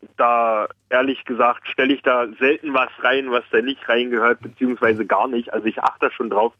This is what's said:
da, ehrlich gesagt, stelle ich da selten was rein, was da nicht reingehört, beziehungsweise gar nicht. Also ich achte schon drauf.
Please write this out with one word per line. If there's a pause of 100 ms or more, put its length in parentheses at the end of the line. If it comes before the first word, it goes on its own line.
(160)
da, (220)
ehrlich
gesagt,
stelle
ich
da (120)
selten
was (140)
rein,
was
da
nicht
reingehört,
beziehungsweise
gar
nicht.
Also
ich
achte
schon
drauf.